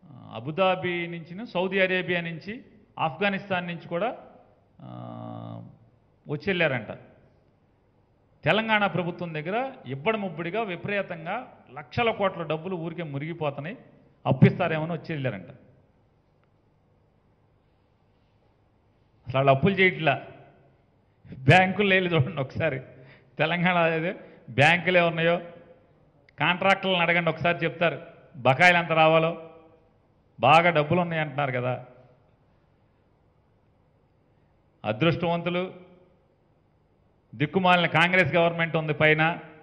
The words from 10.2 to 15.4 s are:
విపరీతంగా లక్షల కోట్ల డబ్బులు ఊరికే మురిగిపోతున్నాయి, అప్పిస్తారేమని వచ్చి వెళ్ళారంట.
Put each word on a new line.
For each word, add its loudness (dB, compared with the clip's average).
విపరీతంగా -8
లక్షల -2
కోట్ల -2
డబ్బులు -6
ఊరికే -8
మురిగిపోతున్నాయి, -8
అప్పిస్తారేమని 2
వచ్చి -10
వెళ్ళారంట. -6